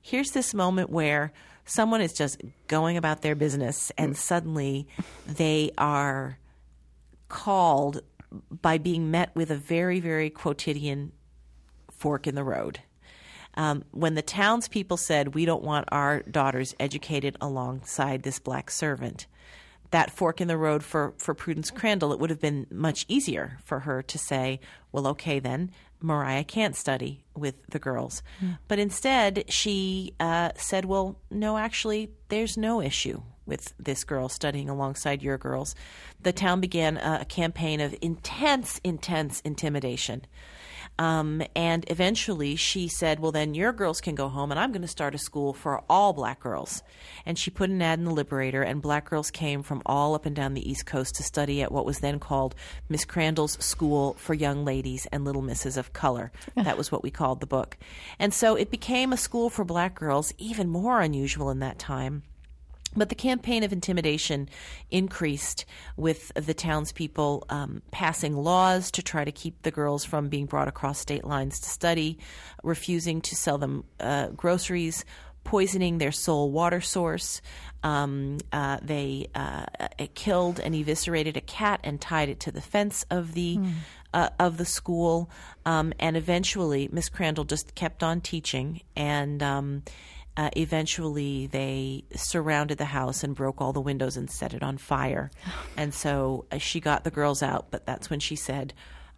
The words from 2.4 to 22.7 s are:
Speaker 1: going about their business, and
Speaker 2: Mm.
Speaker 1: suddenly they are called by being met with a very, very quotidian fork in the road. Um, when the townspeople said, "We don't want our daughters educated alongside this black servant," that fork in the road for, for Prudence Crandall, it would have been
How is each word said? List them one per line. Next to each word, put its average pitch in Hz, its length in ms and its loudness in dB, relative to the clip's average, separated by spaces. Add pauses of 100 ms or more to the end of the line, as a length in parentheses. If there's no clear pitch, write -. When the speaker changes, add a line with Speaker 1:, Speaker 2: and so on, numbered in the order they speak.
Speaker 1:
going 160 280 4
about 156 260 2
their 151 120 2
business, 143 640 0
and 151 140 2
Speaker 2:
Mm. 151 40 -4
Speaker 1:
suddenly 147 680 0 (400)
they 156 520 2
are 139 600 2 (880)
called 151 760 4 (600)
by 160 160 6
being 165 320 2
met 170 240 2
with 165 160 0
a 151 60 0
very, 170 420 0
very 160 320 0
quotidian 143 800 -2 (800)
fork - 380 -2
in 139 80 -2
the 139 80 -2
road. 87 360 -2 (760)
Um, 151 340 2
when 160 240 2
the 151 80 0
townspeople 202 760 2
said, 143 360 2
"We 160 100 2
don't 165 200 2
want 147 260 0
our 143 320 2
daughters 131 560 0
educated 143 640 -2
alongside 135 800 -2
this 135 160 -4
black 131 320 -4
servant," 127 560 -4 (640)
that 165 200 6
fork 165 300 0
in 175 60 0
the 165 120 0
road 151 260 2
for, 151 320 0
for - 180 -2
Prudence 156 380 -4
Crandall, 190 400 2
it - 80 -2
would 160 100 2
have 156 100 -4
been 147 300 0